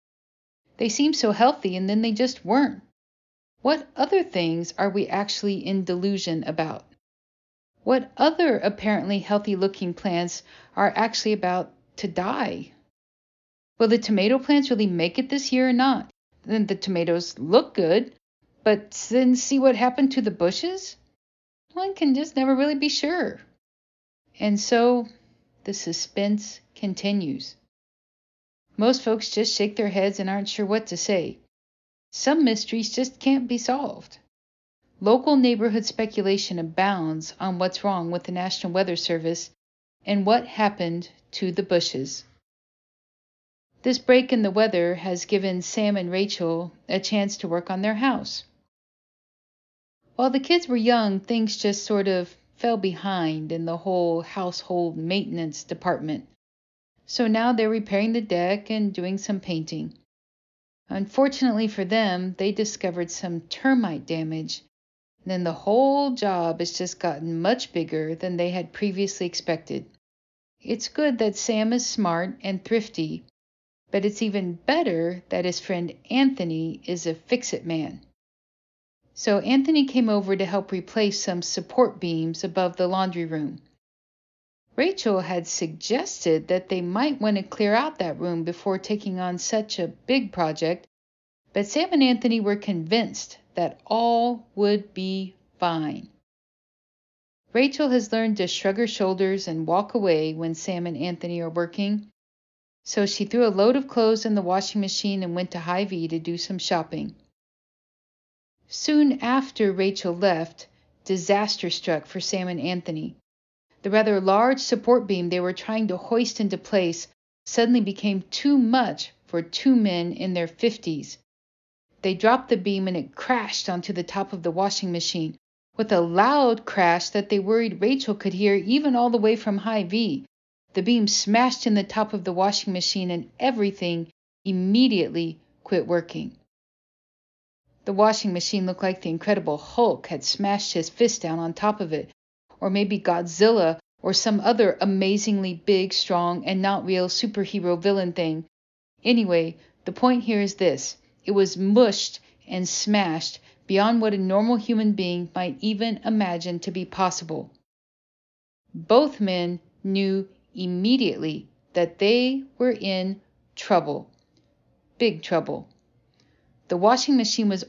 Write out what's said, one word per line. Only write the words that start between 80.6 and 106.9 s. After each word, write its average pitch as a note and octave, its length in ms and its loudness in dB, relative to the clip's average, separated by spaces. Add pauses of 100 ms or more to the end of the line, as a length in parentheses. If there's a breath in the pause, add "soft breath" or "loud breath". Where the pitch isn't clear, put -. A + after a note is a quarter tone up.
replace G3 540 -2
some F3+ 160 -2
support - 580 0
beams E3 460 -4
above F3 320 -2
the F3+ 100 0
laundry F3+ 380 -2
room. D#3 380 -6 (1120)
Rachel B3 440 0
had F3 260 -4
suggested E3 1000 -2
that F#3 200 -2
they F3+ 140 -4
might A3+ 360 -2
want G#3+ 200 0
to F#3+ 40 -4
clear G3+ 300 0
out C4+ 260 0
that E3+ 220 -4
room E3+ 240 -2
before F3 320 -4
taking G3 420 -6
on F3+ 200 -4
such G#3+ 400 -4
a E3+ 100 -2
big B3 440 -2
project, D#3+ 540 -2 (680)
but G#3 120 0
Sam E4 260 0
and C#4+ 100 6
Anthony A#3+ 380 4
were G#3 160 0
convinced G3+ 840 -4 (160)
that - 320 -2
all A#3 680 0
would G3+ 380 0
be F#3+ 420 -6 (240)
fine. E3 520 -4 (1400)
Rachel C#4 340 2
has A#3+ 240 0
learned A3+ 240 0
to F3+ 100 0
shrug G3 300 -2
her A#3 100 0
shoulders F#3+ 640 -2
and D#3+ 180 -4
walk G3 280 0
away D#3+ 400 2
when E3 200 -4
Sam F3 320 -6
and E3+ 80 -6
Anthony F3 460 -6
are E3 80 -4
working, G3 600 -4 (760)
so G3+ 220 0
she G3+ 180 -4
threw A#3 220 2
a - 20 4
load G#3 280 4
of C4+ 120 -2
clothes A3 380 2
in G#3+ 80 0
the G3+ 80 2
washing G3 400 -2
machine G3 400 -2
and E3+ 120 -4
went F3+ 180 -4
to F3 60 -8
Hy-Vee F3+ 500 -2
to E3 100 -4
do E3+ 180 -6
some F#3 220 -6
shopping. D#3+ 560 -4 (1500)